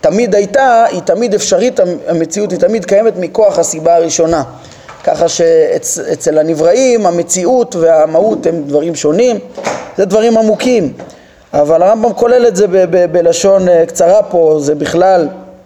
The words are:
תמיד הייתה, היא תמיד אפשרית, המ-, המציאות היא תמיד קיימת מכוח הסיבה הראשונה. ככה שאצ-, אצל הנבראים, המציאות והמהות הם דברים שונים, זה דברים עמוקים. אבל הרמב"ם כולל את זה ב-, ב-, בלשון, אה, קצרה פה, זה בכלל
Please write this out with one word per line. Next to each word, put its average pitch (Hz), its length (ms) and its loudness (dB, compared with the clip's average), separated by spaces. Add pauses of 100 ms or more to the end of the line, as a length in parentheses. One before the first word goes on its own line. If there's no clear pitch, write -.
תמיד 196 340 0
הייתה, 226 560 2
היא 269 100 -6
תמיד 226 320 -2
אפשרית, 233 460 0
המ-, 180 180 0 (100)
המציאות 170 440 -4
היא 185 80 -6
תמיד 202 260 0
קיימת 214 320 0
מכוח 185 420 0
הסיבה 165 360 0
הראשונה. 165 480 0 (600)
ככה 165 220 0
שאצ-, 165 880 0
אצל 156 240 -2
הנבראים, 175 680 2
המציאות 185 680 -2
והמהות 165 720 2
הם 165 200 -2
דברים 147 300 -2
שונים, 202 440 0 (580)
זה 190 80 2
דברים 214 320 2
עמוקים. 214 560 0 (600)
אבל 156 300 2
הרמב"ם 220 300 2
כולל 240 340 2
את 196 80 0
זה 202 120 2
ב-, 180 100 0
ב-, 175 340 2
בלשון, 180 580 2
אה, 170 160 4
קצרה 185 380 2
פה, 165 360 2
זה 147 160 -2
בכלל 170 520 0 (380)